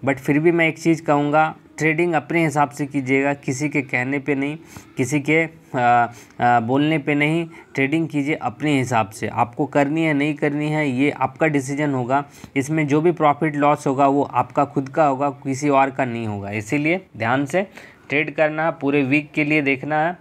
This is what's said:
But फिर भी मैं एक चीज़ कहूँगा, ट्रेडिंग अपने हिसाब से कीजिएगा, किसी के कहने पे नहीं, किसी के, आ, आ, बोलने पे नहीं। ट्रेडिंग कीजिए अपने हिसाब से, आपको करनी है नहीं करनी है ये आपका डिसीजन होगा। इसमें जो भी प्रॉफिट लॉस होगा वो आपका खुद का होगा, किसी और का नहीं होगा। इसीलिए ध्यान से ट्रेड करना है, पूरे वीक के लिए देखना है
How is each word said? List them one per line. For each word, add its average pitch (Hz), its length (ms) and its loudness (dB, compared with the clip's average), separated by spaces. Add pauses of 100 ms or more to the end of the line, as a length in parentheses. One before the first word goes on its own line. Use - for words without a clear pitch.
But 135 140 0
फिर 147 200 2
भी 170 120 4
मैं 165 160 2
एक 160 120 -4
चीज़ 165 240 0
कहूँगा, 147 500 2 (240)
ट्रेडिंग 160 360 0
अपने 156 300 0
हिसाब 143 260 2
से - 160 -6
कीजिएगा, 135 480 0
किसी 139 360 -4
के 143 120 -2
कहने 127 380 -4
पे 139 160 -2
नहीं, 143 220 -4 (400)
किसी 135 220 0
के, 156 240 2
आ, 120 640 0 (340)
आ, 120 180 4
बोलने 139 380 2
पे 147 180 -2
नहीं। 156 300 0 (300)
ट्रेडिंग 147 320 0
कीजिए 143 280 -2
अपने 139 420 -2
हिसाब 123 320 0
से, - 180 -8
आपको 117 400 -2
करनी 147 360 0
है 156 100 0
नहीं 147 200 0
करनी 151 360 -2
है 151 200 0
ये 135 220 0
आपका 131 360 -2
डिसीजन 143 460 -2
होगा। 131 300 0 (320)
इसमें 151 320 0
जो 147 140 4
भी 175 100 4
प्रॉफिट 147 440 2
लॉस 147 320 2
होगा 139 200 2
वो 139 160 4
आपका 127 420 0
खुद 139 240 -4
का 160 160 2
होगा, 139 240 0
किसी 135 400 -4
और 135 200 4
का 131 160 -4
नहीं 117 220 -6
होगा। 101 240 -6
इसीलिए 147 500 -2 (160)
ध्यान 120 280 0
से 180 220 -2 (420)
ट्रेड 151 260 -2
करना 156 300 0
है, 165 60 0 (100)
पूरे 139 220 2
वीक 147 280 -2
के 156 120 -2
लिए 151 180 0
देखना 143 400 -2
है 170 200 -2